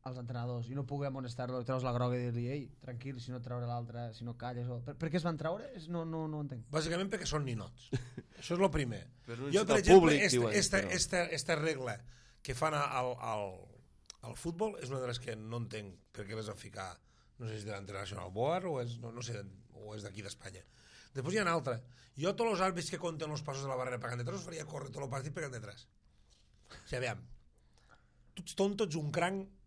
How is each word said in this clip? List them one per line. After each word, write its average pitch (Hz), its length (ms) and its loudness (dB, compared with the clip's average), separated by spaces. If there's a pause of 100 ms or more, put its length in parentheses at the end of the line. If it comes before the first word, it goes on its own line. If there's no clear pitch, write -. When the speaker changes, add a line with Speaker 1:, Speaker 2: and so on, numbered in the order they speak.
Speaker 1:
als 127 140 -8
entrenadors 120 500 -4
i 131 60 -6
no 143 100 0
poder 143 220 -2
amonestar-lo, 127 580 -4
treus 131 160 2
la 127 140 2
groga 123 180 4
i 123 140 0
dir-li: 120 240 0
«Ei, 143 140 -4 (120)
tranquil, 131 420 -8
si 120 120 -8
no 127 80 -6
et 123 60 -10
traure 123 200 -4
l'altra, 120 460 -4
si 113 160 -12
no 120 100 -6
calles», 120 300 -4
o, 123 160 -4
per, 147 100 -8
per 165 160 -2
què 175 80 2
es 156 80 0
van 160 140 0
traure? 190 340 -2
És, 160 140 -12
no, 170 160 -2
no, 160 240 -2
no 156 100 -4
ho 147 60 -2
entenc. 131 260 -8
Speaker 2:
Bàsicament 165 400 0
perquè 208 160 -4
són 151 220 0
ninots. 107 400 -6 (240)
Speaker 3:
<laughs> - 260 -14
Speaker 2:
Això - 160 -4
és 175 80 2
lo 196 80 6
primer. 123 300 -2 (240)
Speaker 3:
Per 117 160 -8
un 139 100 -4
Speaker 2:
Jo, 196 140 6
per 135 160 6
Speaker 3:
incident - 20 0
Speaker 2:
exemple, 190 160 12 (140)
Speaker 3:
públic, 147 160 8
Speaker 2:
esta, 123 100 6
Speaker 3:
diuen, 113 220 4
Speaker 2:
esta, 196 240 4
Speaker 3:
però 185 160 -2
Speaker 2:
esta, 180 240 2 (160)
esta 165 180 2
regla 131 380 0 (500)
que 131 80 -4
fan 151 240 2
a, 143 60 4 (160)
al, 127 80 0 (100)
al, 110 300 -2 (840)
al - 80 -10
futbol 180 400 -2
és 127 160 -8
una 131 80 -2
de 123 80 -4
les 120 80 -4
que 120 160 -6
no 110 240 -8
entenc 110 380 -8 (180)
per 110 140 -10
què 110 100 -6
les 107 80 -6
van 101 160 -8
ficar. 95 300 -10 (480)
No 117 100 -6
sé 110 60 -6
si 107 80 -10
és - 20 -8
de 107 80 -6
l'International 98 560 -8
Board 135 400 0
o 139 100 -2
és, 117 220 -4
no, 117 80 -8
no 113 160 -8
sé, 107 160 -6 (320)
o 104 240 -14
és 101 80 -10
d'aquí 101 160 -10
d'Espanya. 95 400 -14 (540)
Després 139 180 -2
hi 220 80 2
ha 180 60 2
una 170 100 4
altra. 123 220 -2 (360)
Jo, 151 220 0
tots 226 160 2
els 180 100 2
àrbits 175 300 0
que 165 80 -6
compten 160 320 -2
els 147 100 -4
passos 139 220 -4
de - 20 -4
la 131 80 -2
barrera 123 240 -2
pegant 123 220 -4
detrás, 170 160 -4
els 170 80 -8
faria 160 180 -8
córrer 147 300 -8
tot 139 80 -6
el 139 80 -6
partit 139 240 -4
pegant 147 180 -4
detrás. 104 360 -12 (840)
O - 160 -16
sigui, 131 160 -4
aviam, 120 180 -2 (1120)
tu 180 100 -12
ets - 140 -10
tonto, 202 280 2
ets 156 120 -2
un 151 140 -2
cranc 190 340 0 (200)